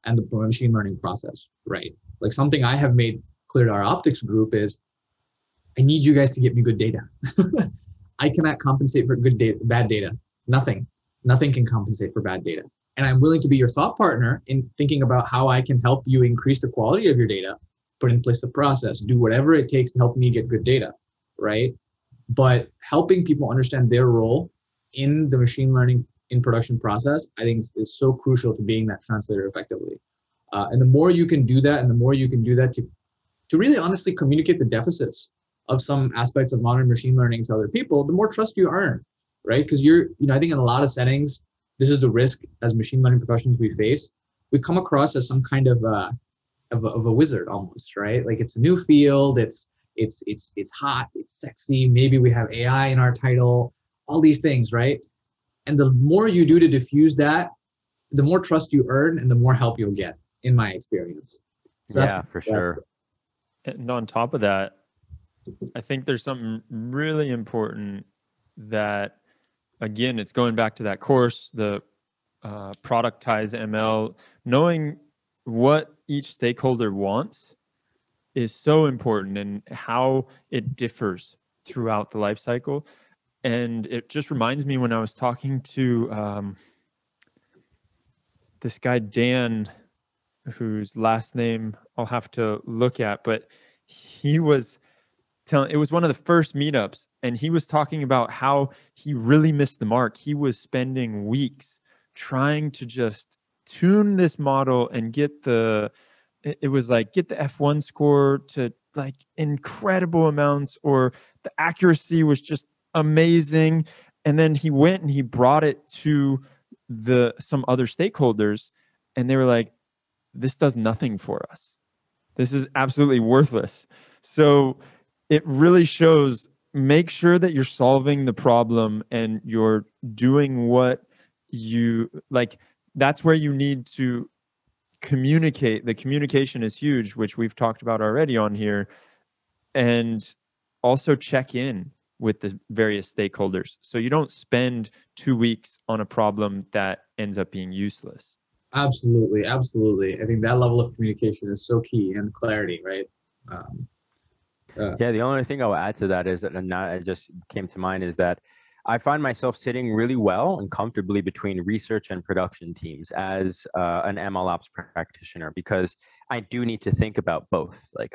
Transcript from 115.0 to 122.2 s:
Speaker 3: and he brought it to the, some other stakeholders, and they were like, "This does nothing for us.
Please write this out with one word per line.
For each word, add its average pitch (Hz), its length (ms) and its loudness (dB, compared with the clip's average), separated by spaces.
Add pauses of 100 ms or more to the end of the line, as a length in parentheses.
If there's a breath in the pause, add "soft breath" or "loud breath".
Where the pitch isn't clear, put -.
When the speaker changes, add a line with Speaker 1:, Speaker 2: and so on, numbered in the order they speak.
Speaker 3:
and 151 100 -4
he 139 100 0
brought 127 440 4
it 143 240 -2
to 139 500 0 (480 soft breath)
the, 120 520 0
some 135 280 -4
other 127 200 0
stakeholders, 110 840 -2 (460)
and 127 120 -4
they 135 60 2
were 131 100 2
like, 117 280 0 (600)
"This 127 220 -6
does 131 220 0
nothing 110 400 -2
for - 340 -8
us. - 240 -20 (600)